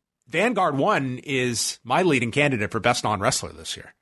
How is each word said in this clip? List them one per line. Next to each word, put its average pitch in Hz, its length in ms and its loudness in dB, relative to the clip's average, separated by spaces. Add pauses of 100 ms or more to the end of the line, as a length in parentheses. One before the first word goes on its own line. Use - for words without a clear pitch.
(280)
Vanguard 180 500 0
One 139 460 0
is 127 600 -2
my 139 180 2
leading 127 280 2
candidate 131 400 2
for 113 100 -2
best 120 240 2
non-wrestler 107 480 0
this 80 240 -12
year. - 260 -20